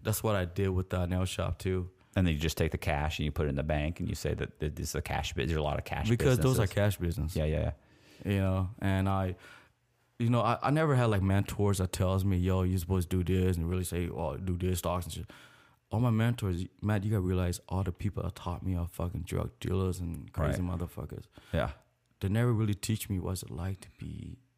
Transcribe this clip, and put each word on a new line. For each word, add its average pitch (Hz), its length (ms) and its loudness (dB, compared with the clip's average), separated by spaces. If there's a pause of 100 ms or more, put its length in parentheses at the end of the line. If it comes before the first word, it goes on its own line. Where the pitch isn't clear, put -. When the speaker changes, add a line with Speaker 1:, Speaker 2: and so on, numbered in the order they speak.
Speaker 1:
That's - 200 -2
what 107 120 2
I 92 100 2
did 95 240 0
with 92 200 0
the 90 160 0
nail 90 200 0
shop 92 340 -4
too. 90 300 -2 (260)
Speaker 2:
And 95 100 4
then 85 80 6
you 73 60 0
just 78 180 0
take 82 140 2
the 78 60 -4
cash 76 420 -2
and 78 60 0
you 76 60 -2
put 73 160 0
it - 20 0
in 69 60 -2
the 69 80 -2
bank 76 360 -2
and 87 80 -4
you 76 80 -4
say 76 200 -2
that, - 240 -6
that 76 180 -4
this 73 120 -4
is - 60 -6
a 73 60 -2
cash - 320 -4
bus-, 64 140 -2
there's 80 100 0
a 78 40 0
lot 73 160 0
of - 60 -6
cash - 240 -4
Speaker 1:
Because 120 300 4
those 127 200 4
are 113 60 4
Speaker 2:
businesses. 95 100 -2
Speaker 1:
cash 104 240 2
business. 80 380 -2
Speaker 2:
Yeah, 78 100 2
yeah, 78 260 0 (540)
yeah. 101 60 0
Speaker 1:
You 98 80 2
know, 95 300 2 (100)
and 98 300 2
I, 95 260 0 (840)
you 117 100 2
know, 120 120 4
I, 110 220 2
I 131 80 2
never 151 240 4
had, 123 160 4
like, 98 100 4
mentors 98 560 2
that 92 140 0
tells 95 340 2
me, 95 120 4
"Yo, 92 260 4
you're 92 160 2
supposed 87 320 0
to 92 120 2
do 92 160 2
this," 92 160 4
and 82 140 0
really 92 140 0
say, 85 260 -2
"Oh, 69 260 -4
do 92 220 -2
this, 90 220 0
stocks 87 260 -2
and 82 80 -10
shit." 85 120 -8 (680)
All 107 80 0
my 123 100 4
mentors, 110 560 2 (160)
Matt, 104 220 2
you 107 80 0
gotta 107 100 2
realize 90 480 0
all 95 140 0
the 98 80 -2
people 92 320 -4
that 87 100 -4
taught - 320 -8
me 92 100 0
are 87 160 -2
fucking 85 360 -4
drug 85 320 -4
dealers 92 400 -2
and 82 340 -8
crazy 80 300 0
Speaker 2:
Right. 87 160 -2
Speaker 1:
motherfuckers. - 460 -10 (280)
Speaker 2:
Yeah. 80 160 2 (500)
Speaker 1:
They 98 100 -2
never 117 220 2
really 107 220 2
teach - 380 -2
me 95 80 0
what's 90 240 -4
it - 80 -12
like 87 300 -6
to - 80 -20 (100)
be 78 380 -10 (200)